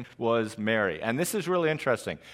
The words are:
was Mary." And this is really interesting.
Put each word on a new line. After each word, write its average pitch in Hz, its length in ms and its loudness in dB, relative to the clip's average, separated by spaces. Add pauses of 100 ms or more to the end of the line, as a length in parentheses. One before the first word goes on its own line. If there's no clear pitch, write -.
(160)
was 113 400 2
Mary." 104 460 0
And 117 160 -2
this 175 160 -2
is 175 120 -2
really 175 220 2
interesting. 123 500 -2 (160)